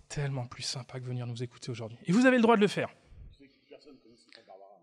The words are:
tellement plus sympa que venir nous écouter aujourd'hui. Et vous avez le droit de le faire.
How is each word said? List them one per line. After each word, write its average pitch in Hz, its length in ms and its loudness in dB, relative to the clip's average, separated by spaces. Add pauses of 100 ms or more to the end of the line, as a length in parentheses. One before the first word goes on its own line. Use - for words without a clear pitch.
tellement 139 380 -6
plus - 180 -14
sympa - 340 -10
que 123 60 -12
venir 123 220 -8
nous 120 160 -8
écouter - 280 -10
aujourd'hui. 113 260 -12 (100)
Et 170 60 2
vous 247 140 6
avez 254 100 8
le 240 60 6
droit 226 140 6
de 202 40 2
le 202 80 4
faire. 135 200 -4 (1900)